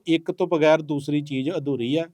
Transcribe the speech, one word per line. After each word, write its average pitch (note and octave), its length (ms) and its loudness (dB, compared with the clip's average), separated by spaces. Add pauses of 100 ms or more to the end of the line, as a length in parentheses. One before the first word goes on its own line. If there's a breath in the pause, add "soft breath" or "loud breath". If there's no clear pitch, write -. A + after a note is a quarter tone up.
ਇੱਕ E3 240 0
ਤੋਂ F3+ 160 -2
ਬਗੈਰ D#3+ 340 4
ਦੂਸਰੀ D3 400 -2
ਚੀਜ਼ C#3 360 -4
ਅਧੂਰੀ C#3 400 -2
ਹੈ। E3 160 -2